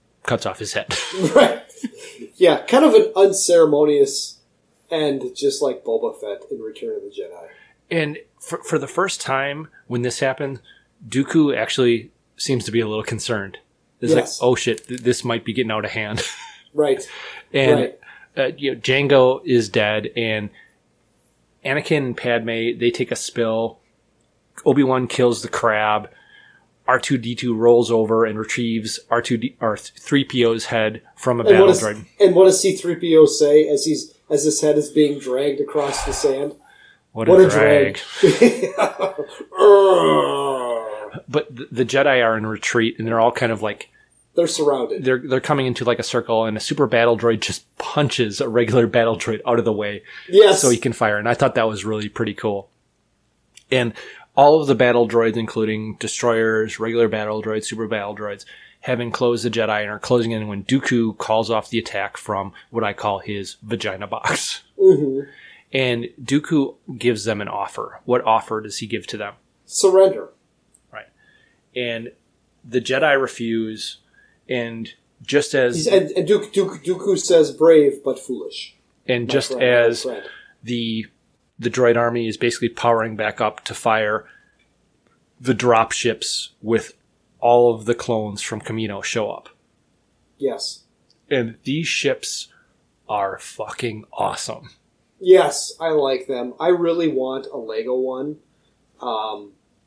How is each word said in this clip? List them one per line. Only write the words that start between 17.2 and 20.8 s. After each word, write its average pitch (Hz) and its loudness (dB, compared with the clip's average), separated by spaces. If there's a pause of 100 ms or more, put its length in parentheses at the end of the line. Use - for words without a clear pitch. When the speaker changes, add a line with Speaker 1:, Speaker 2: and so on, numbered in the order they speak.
Speaker 1:
And, 139 4
Speaker 2:
Right. 123 -6 (380)
Speaker 1:
uh, 131 -2
you 135 -2
know, 120 -18
Django 135 4
is 120 2
dead, 107 0
and 110 -4 (1120)